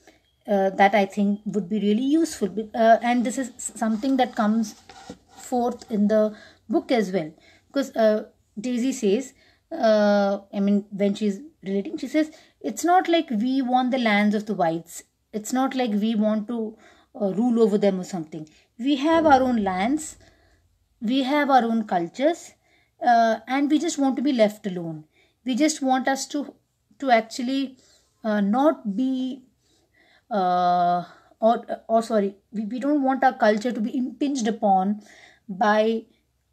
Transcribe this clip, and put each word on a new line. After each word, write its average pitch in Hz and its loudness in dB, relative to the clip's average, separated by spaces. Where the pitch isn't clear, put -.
uh, 196 2
that 196 4
I 202 4
think 202 -2
would 185 -4
be 214 -2
really 208 2
useful. 302 0
Be-, 208 -8
uh, 226 6
and 240 0
this 254 -4
is 262 -6
s-, - -14
something 220 0
that 247 0
comes 214 0
forth 240 -4
in 208 2
the 214 2
book 339 -2
as 214 0
well. 160 -4
Because, 269 -6
uh, 220 2
Daisy 247 -2
says, 226 -2
uh, 208 2
I 202 -6
mean, 202 0
when 202 -2
she's 202 -4
relating, 196 -6
she 269 -8
says, 311 -2
"It's 254 -8
not 359 4
like 339 2
we 254 0
want 254 0
the 262 0
lands 208 2
of 208 -4
the 214 -4
whites. 170 -2
It's 214 -8
not 262 -2
like 254 -2
we 208 0
want 214 0
to, 220 -6
uh, 202 -2
rule 233 2
over 214 4
them 196 2
or 180 -8
something. 160 -10
We 269 0
have 320 2
our 262 6
own 247 0
lands, 196 -4
we 254 0
have 277 0
our 254 6
own 226 -2
cultures, 226 -2
uh, 226 4
and 277 -2
we 302 2
just 330 -4
want 269 0
to 247 -4
be 285 0
left 214 0
alone. 170 -8
We 254 -4
just 302 0
want 262 0
us 269 -4
to, - -8
to 269 -4
actually, 254 -2
uh, 214 0
not 214 0
be, 262 -4
uh, 180 2
or, 226 2
or 226 2
sorry, 208 0
we, 220 -6
we 220 -8
don't 285 0
want 262 0
our 262 4
culture 226 2
to 254 -6
be 247 -4
impinged 262 -4
upon 208 0
by 214 0